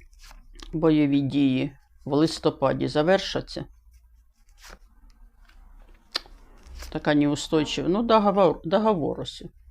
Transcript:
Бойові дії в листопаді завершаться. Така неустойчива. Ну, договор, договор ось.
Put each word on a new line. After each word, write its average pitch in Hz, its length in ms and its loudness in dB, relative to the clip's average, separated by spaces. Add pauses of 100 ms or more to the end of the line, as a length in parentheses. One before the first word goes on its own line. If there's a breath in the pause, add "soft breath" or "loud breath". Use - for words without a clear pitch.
(720)
Бойові 151 480 2
дії 135 560 0 (280)
в 135 80 -8
листопаді 139 760 0
завершаться. - 760 -2 (3250)
Така 151 260 -2
неустойчива. 147 760 0
Ну, 196 140 0
договор, 202 600 2
договор 190 560 0
ось. - 240 -14 (260)